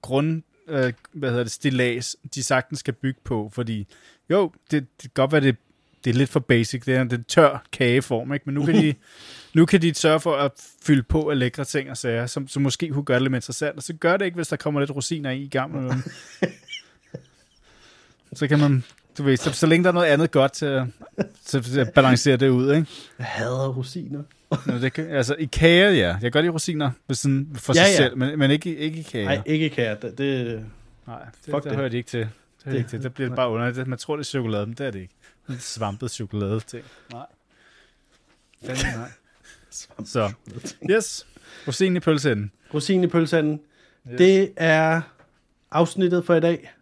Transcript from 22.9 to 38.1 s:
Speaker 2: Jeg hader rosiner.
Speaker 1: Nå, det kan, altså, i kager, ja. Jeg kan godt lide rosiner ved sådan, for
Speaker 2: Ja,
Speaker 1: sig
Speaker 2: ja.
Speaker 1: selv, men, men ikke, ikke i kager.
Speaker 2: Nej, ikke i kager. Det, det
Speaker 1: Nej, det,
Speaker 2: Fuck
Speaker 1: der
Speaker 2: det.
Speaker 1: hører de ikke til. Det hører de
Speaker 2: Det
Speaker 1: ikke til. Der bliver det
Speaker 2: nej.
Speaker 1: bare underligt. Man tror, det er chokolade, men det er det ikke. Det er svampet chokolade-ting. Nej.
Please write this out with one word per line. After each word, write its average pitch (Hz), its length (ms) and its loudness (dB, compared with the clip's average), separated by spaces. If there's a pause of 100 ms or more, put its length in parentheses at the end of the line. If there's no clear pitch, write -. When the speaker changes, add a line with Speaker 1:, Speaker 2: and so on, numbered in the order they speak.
Speaker 2:
Jeg 123 80 -8
hader 127 400 -4 (100)
rosiner. 143 460 -10 (420)
Speaker 1:
Nå, 123 140 -2
det 127 140 -2
kan, 160 160 -6
altså, 139 300 0
i 160 60 -2
kager, 170 460 6
ja. 117 160 4
Jeg 87 140 0
kan 120 100 -2
godt 151 120 2
lide 170 100 0
rosiner 151 380 -2 (160)
ved 131 80 -2
sådan, 139 400 0
for - 200 -2
Speaker 2:
Ja, 165 100 8
Speaker 1:
sig 202 60 6
Speaker 2:
ja. 190 40 4
Speaker 1:
selv, 131 220 4
men, 139 220 -2
men 139 120 4
ikke, 151 260 0
ikke 156 220 -6
i - 40 -12
kager. 113 220 -4
Speaker 2:
Nej, 139 200 -2
ikke 156 200 0
i 151 40 -2
kager. 113 260 -4
Det, 120 220 -12
det 123 480 -4 (420)
Speaker 1:
Nej, 117 120 -16 (260)
det, 147 80 -8
Speaker 2:
Fuck 139 100 -4
Speaker 1:
der 147 60 -10
Speaker 2:
det. 127 60 -4
Speaker 1:
hører 135 140 -2
de 117 80 -4
ikke 120 120 -8
til. 120 100 -6
Det 110 80 -4 (380)
hører 139 60 -8
de - 0 -
Speaker 2:
Det 135 60 -2
Speaker 1:
ikke 123 120 -4
til. 120 140 -10
Der 131 60 -8
bliver 131 200 -8
det - 80 -8
Speaker 2:
nej. 131 80 0
Speaker 1:
bare 120 40 -2
underligt. 120 380 -4
Man 127 100 -6
tror, - 180 -8
det 147 80 -8
er - 20 -10
chokolade, 113 400 -4
men 117 100 -12
det 139 120 -8
er 127 40 -6
det 101 80 -12
ikke. 92 140 -18 (340)
Det 135 80 -10
er 123 40 -16
svampet 110 520 -8
chokolade-ting. 107 720 -6 (280)
Nej. 120 140 -16 (1400)